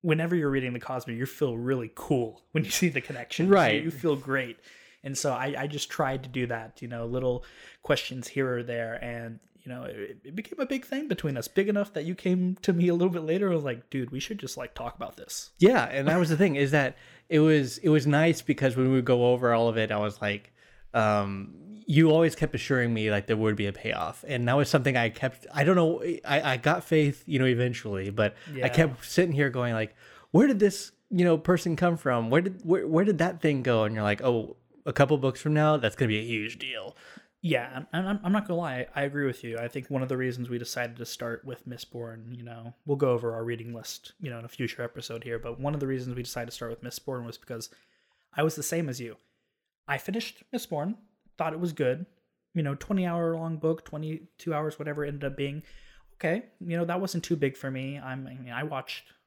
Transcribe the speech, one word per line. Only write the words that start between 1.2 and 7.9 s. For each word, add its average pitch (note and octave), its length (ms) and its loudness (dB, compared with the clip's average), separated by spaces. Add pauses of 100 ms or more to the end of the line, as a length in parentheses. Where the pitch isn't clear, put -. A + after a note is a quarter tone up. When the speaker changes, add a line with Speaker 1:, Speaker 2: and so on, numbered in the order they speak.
Speaker 1:
feel B2 320 -2
really A#2+ 360 -2
cool A#2+ 480 -2 (120)
when A#2+ 100 2
you - 80 -4
see - 160 2
the C#3 140 -2
connection. C#3+ 480 -2
Speaker 2:
Right. D3+ 260 8
Speaker 1:
You, A#2 60 0
you E3 100 -4
feel D3 240 0
great." C3 440 -4 (440)
And C3+ 120 -8
so C3+ 180 -2
I, C3 240 -4
I C#3 100 -6
just D3 240 -8
tried C3+ 320 -2
to C3 60 -14
do B2 180 -4
that, A2+ 340 -10
you B2+ 60 -12
know, A#2 180 -8
little B2 400 -2 (380)
questions B2+ 440 -2